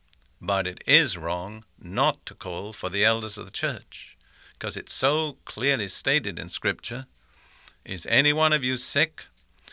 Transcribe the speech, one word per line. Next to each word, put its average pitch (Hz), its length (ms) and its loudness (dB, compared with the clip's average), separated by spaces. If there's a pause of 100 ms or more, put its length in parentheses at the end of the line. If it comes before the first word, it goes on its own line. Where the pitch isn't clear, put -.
(400)
but 95 260 2
it 90 200 -8
is 131 320 6
wrong 90 460 -4 (120)
not 117 500 0
to 98 80 -12
call 95 380 -6
for 92 160 -4
the 101 160 2
elders 110 320 2
of 98 100 -8
the 104 40 -14
church, - 640 -8 (420)
'cause 98 180 -6
it's - 180 -6
so 151 500 0
clearly 117 440 -2
stated 107 500 -2
in 85 100 -8
Scripture, 120 580 -4 (800)
"Is 92 220 -8
any 143 260 4
one 156 200 4
of 143 120 2
you 127 120 0
sick? - 500 -2 (460)